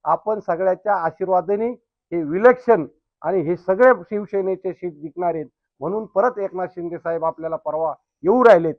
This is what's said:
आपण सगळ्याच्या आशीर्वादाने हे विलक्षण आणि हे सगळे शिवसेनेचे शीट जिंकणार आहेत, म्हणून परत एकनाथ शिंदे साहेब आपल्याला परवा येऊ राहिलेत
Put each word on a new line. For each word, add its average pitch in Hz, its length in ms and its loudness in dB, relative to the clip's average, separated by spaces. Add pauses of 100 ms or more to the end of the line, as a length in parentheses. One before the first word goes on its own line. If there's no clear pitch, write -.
आपण 208 340 -2
सगळ्याच्या 185 560 -2
आशीर्वादाने 185 720 -2 (420)
हे 170 120 -4
विलक्षण 202 640 2 (360)
आणि 175 200 -2
हे 165 160 -2
सगळे 208 340 4 (120)
शिवसेनेचे 190 720 -6
शीट 175 200 -10
जिंकणार 165 400 -6
आहेत, 156 120 -6 (340)
म्हणून 196 260 -6
परत 208 340 0
एकनाथ 185 280 -6
शिंदे 170 300 -10
साहेब 165 280 -4
आपल्याला 160 300 -4
परवा 156 380 -4 (300)
येऊ 226 200 4
राहिलेत 175 360 6